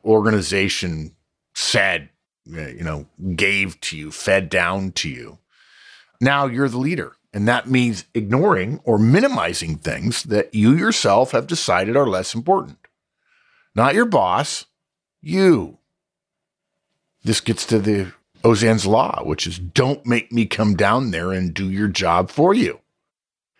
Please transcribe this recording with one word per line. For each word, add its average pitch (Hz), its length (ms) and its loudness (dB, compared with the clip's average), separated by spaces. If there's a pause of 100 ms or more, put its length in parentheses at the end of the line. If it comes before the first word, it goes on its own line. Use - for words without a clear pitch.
organization 98 1080 0 (400)
said, 92 540 -2 (440)
uh, 82 140 -10
you 65 160 -12
know, 76 240 -6 (300)
gave 98 460 -2
to - 140 -8
you, 76 140 -12
fed 95 380 -2
down 92 440 -2
to - 160 -6
you. 60 300 -14 (840)
Now 139 260 2
you're 131 220 -2
the 120 100 -6
leader, 131 340 -4 (200)
and 104 140 -2
that 120 240 0
means 123 340 0 (100)
ignoring 120 680 0
or 110 160 2
minimizing 110 800 2
things 85 480 -4
that 107 300 -2
you 107 200 6
yourself 135 580 2
have 131 140 0
decided 107 500 -2
are 143 120 4
less 92 260 -4
important. 143 440 -2 (960)
Not 131 180 2
your 233 120 4
boss, 117 580 0 (560)
you. 151 580 2 (1400)
This 110 180 0
gets - 260 -4
to 113 120 2
the 101 340 -2 (320)
Ozan's 113 420 4
law, 110 380 0
which - 220 -4
is, 87 120 -8
"Don't 127 480 -2
make 120 260 -2
me 117 140 2
come 104 300 0
down 107 340 2
there 87 220 -4
and 92 200 -2
do 95 180 -6
your 101 180 -2
job 90 420 0
for 175 240 2
you." - 260 -2 (800)